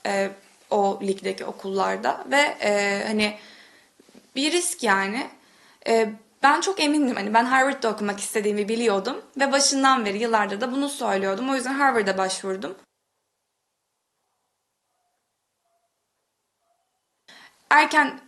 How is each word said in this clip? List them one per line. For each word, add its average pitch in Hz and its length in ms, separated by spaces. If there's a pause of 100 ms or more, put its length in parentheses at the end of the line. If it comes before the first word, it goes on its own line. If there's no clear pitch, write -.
e, 196 260 (380)
o 196 340
ligdeki 190 420
okullarda 190 840
ve, 285 300
e, 202 460
hani, 214 300 (960)
bir 285 160
risk 349 320
yani. 196 460 (580)
E, 226 220 (340)
ben 302 180
çok 381 180
emindim, 294 360
hani, 202 180
ben 233 120
Harvard'da 262 440
okumak 202 300
istediğimi 208 500
biliyordum 226 520 (180)
ve 269 120
başından 269 540
beri, 202 120
yıllardır 214 440
da 247 100
bunu 277 180
söylüyordum. 202 600
O 269 60
yüzden 254 180
Harvard'a 233 440
başvurdum. 190 580 (4000)
Erken, 294 580